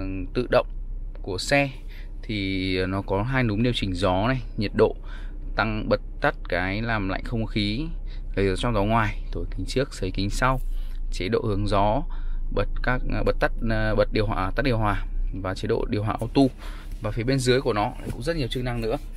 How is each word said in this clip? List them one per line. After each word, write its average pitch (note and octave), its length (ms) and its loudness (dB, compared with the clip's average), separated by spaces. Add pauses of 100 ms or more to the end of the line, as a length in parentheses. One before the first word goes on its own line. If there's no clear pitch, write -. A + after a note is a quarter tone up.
(340)
tự B2 160 0
động - 160 4 (560)
của F#2 160 -6
xe. C#3+ 320 2 (520)
Thì F#2+ 640 -2
nó G2 160 -2
có G2 200 0
hai B2+ 200 0
núm A2 200 2
điều B2 100 4
chỉnh G2 220 -2
gió F#2+ 340 2
này, B2+ 140 0 (140)
nhiệt G2+ 180 -2
độ, - 220 6 (600)
tăng G#2+ 320 0
bật G#2 120 2 (200)
tắt D3 140 2 (140)
cái F#2 340 -2
làm A2 260 0
lạnh - 160 -2
không A2 220 -2
khí, G#2+ 400 0 (480)
lấy G2 120 4
gió F#2 100 2
trong B2 180 0
gió G2+ 80 4
ngoài, G#2+ 400 2 (100)
thổi F2 120 -2 (120)
kính F#2 100 -4
trước, C3 280 0
sấy F#2 160 -2
kính G2 200 0
sau, C3 300 2 (520)
chế F2+ 160 -2
độ A2+ 160 2
hướng G2+ 240 0
gió, G#2 340 4 (520)
bật G2+ 140 2 (140)
các, B2 180 2 (240)
bật G#2 160 2
tắt, - 120 2 (440)
bật G#2 160 4
điều G#2+ 140 2
hòa, F#2 300 0
tắt - 60 2
điều B2 160 2
hòa G#2 260 2 (380)
và F#2 120 -2
chế G#2+ 140 -4
độ - 200 2
điều G#2 140 0
hòa G#2+ 180 0
auto. A2+ 220 4 (600)
Và G#2+ 80 -2
phía A2 120 -2
bên C3+ 160 2
dưới B2 220 6
của C3 120 2
nó G#2 200 0 (200)
cũng A#2 100 -8
rất E3 140 -2
nhiều B2+ 120 0
chức B2 160 -2
năng A#2+ 160 -2
nữa, A2+ 160 0 (200)